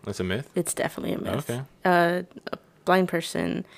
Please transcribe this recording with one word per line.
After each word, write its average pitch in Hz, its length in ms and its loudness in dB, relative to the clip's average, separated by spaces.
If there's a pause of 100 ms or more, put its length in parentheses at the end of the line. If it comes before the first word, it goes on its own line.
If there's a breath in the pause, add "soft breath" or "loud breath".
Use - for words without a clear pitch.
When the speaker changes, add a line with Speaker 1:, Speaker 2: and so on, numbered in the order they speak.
Speaker 1:
That's 101 160 -4
a - 60 -2
myth? 95 300 -2
Speaker 2:
It's 175 180 -2
definitely - 400 -4
a - 80 -4
myth. - 280 -4
Speaker 1:
Okay. 123 120 -4 (240)
Speaker 2:
Uh, 175 380 4 (280)
a - 60 -6 (260)
blind 185 240 4
person 175 580 -2 (120)